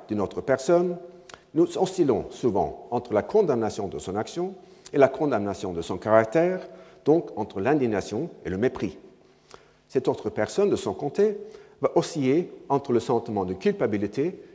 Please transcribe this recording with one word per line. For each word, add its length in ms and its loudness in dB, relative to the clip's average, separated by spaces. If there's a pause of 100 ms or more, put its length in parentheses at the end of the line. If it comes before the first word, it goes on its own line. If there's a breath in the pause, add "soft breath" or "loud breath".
d'une 120 -2
autre 200 -4
personne, 580 2 (560 loud breath)
nous 240 2
oscillons 520 2
souvent 600 -2
entre 240 -2
la 80 4
condamnation 640 2
de 120 -8
son 180 -6
action 380 -6 (380 loud breath)
et 60 0
la 100 10
condamnation 640 -2
de 80 -4
son 160 -4
caractère, 720 4 (360 loud breath)
donc 340 4
entre 220 -6
l'indignation 680 0 (160)
et 60 -6
le 80 -4
mépris. 400 -2 (880 soft breath)
Cette 200 -2
autre 200 -2
personne, 400 0
de 80 2
son 160 -2
côté, 460 0 (420 loud breath)
va 140 0
osciller 560 0 (180)
entre 240 0
le 80 4
sentiment 440 0
de 100 -2
culpabilité 880 -2 (120)